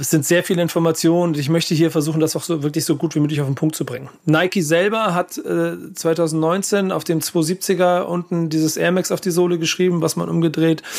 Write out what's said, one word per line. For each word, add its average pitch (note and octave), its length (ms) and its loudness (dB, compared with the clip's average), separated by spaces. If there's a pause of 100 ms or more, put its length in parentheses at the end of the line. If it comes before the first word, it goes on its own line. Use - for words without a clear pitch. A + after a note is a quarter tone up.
es C#3+ 80 -6
sind D3+ 160 2
sehr F3 180 2
viele F3 200 0
Informationen E3+ 720 2
und D3 40 -4
ich C#3 120 -2
möchte E3 240 0
hier D#3+ 160 4
versuchen, D#3 280 -2
das D#3 160 0
auch E3 80 -4
so, D#3+ 200 -4
wirklich D3+ 240 -2
so E3 100 2
gut E3 180 -2
wie D#3 60 2
möglich D3 220 0
auf C3+ 40 -2
den C3+ 80 0
Punkt D#3 220 -2
zu D3+ 80 -4
bringen. B2+ 240 -10 (160)
Nike F3 380 2
selber F#3+ 520 2
hat, - 220 -2
äh, E3+ 580 -4
zweitausendneunzehn E3 960 0
auf E3 140 -4
dem D#3+ 160 0
zwei E3+ 220 0
siebziger F3+ 680 0
unten E3+ 400 -2
dieses D#3 300 0
Air E3+ 120 2
Max F#3 220 0
auf F3 80 -2
die F#3+ 100 -2
Sohle F3 280 2
geschrieben, E3+ 420 0
was D#3 160 -2
man E3+ 140 -4
umgedreht E3 520 0 (160)